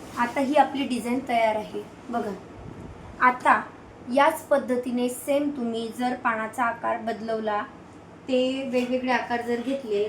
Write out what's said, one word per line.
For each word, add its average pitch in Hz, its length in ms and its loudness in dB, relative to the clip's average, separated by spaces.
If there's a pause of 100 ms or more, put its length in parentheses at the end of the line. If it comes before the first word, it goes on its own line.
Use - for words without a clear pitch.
(180)
आता 240 220 0
ही 269 140 2
आपली 269 320 4
डिझाईन 240 420 -2
तयार 226 280 4
आहे. 208 260 -6 (260)
बघा, 220 240 -2 (880)
आता 254 420 6 (520)
याच 285 280 6
पद्धतीने 247 680 2
सेम 285 420 0
तुम्ही 233 480 -4
जर 247 160 0
पानाचा 226 500 -2
आकार 226 340 0
बदलवला, 220 640 -2 (680)
ते 262 400 2
वेगवेगळे 247 440 2
आकार 233 280 0
जर 233 160 -2
घेतले, 233 520 -2